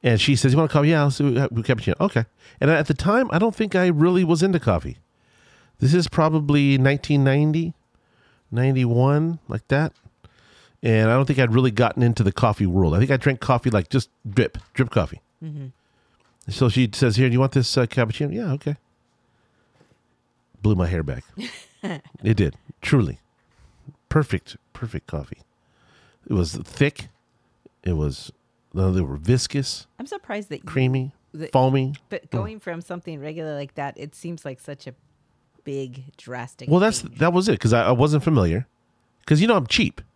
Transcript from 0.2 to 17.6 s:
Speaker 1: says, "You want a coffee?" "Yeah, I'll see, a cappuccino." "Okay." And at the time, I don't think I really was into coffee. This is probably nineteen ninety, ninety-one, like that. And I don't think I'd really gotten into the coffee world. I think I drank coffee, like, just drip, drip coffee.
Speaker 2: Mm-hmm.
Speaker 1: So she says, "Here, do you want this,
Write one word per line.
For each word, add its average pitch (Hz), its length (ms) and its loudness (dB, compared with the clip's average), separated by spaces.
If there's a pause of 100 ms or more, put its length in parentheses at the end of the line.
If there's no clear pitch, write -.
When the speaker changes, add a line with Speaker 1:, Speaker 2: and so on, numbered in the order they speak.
Speaker 1:
says, 127 180 2
"You 143 40 4
want 160 140 2
a - 20 -14
coffee?" 147 160 4
"Yeah, 160 120 4
I'll 143 100 2
see, 135 260 0
a 135 120 0
cappuccino." 113 500 -2
"Okay." - 260 0 (340)
And 135 120 2
at 156 160 2
the 156 60 0
time, 214 380 0
I 165 80 0
don't 220 160 0
think 214 200 -2
I 185 120 4
really 180 360 4
was 160 180 2
into 180 180 2
coffee. 69 380 -2 (840)
This 131 140 4
is 175 140 2
probably 147 680 2
nineteen 139 460 2
ninety, 151 500 0 (800)
ninety-one, 131 960 0
like - 200 -8
that. 147 260 0 (880)
And 110 280 4
I - 20 4
don't 135 120 2
think 135 120 0
I'd 120 160 2
really 127 180 4
gotten 117 300 2
into 117 220 2
the 98 80 2
coffee 104 340 0
world. 87 300 2
I 92 40 2
think 135 120 2
I 135 60 2
drank 131 220 0
coffee, 127 300 0
like, 104 200 0
just 135 200 -2 (180)
drip, 110 300 0 (160)
drip 123 160 -2
coffee. - 320 -4 (220)
Speaker 2:
Mm-hmm. 147 240 -12 (840)
Speaker 1:
So 120 200 2
she 123 240 2
says, 117 240 2
"Here, 127 120 4
do 120 40 0
you 123 60 2
want 135 120 2
this, 131 260 0